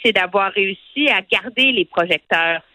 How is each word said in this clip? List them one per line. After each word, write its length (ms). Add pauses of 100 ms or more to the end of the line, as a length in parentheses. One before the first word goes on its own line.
c'est 80
d'avoir 400
réussi 560
à 140
garder 500
les 140
projecteurs 760 (140)